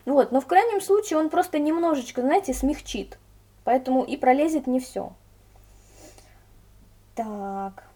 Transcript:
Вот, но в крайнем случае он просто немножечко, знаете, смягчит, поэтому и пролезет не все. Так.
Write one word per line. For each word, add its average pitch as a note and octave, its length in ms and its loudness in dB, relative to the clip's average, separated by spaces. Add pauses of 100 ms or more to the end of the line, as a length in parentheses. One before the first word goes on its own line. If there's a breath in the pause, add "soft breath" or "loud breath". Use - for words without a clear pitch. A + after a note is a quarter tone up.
Вот, B3+ 280 2
но C4 80 2
в - 60 -6
крайнем G4+ 340 4
случае G4 380 2
он D#4 100 0
просто F4 300 0
немножечко, D4+ 640 0
знаете, C#4+ 320 2
смягчит, - 640 -6 (460)
поэтому B3+ 400 0
и C4 140 -6
пролезет C#4 500 2
не B3+ 140 0
все. - 320 -10 (2000 soft breath)
Так. G3 800 -10